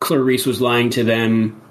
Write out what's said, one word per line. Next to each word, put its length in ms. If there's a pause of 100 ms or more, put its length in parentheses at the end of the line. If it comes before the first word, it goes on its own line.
Clarice 440
was 160
lying 300
to 120
them. 680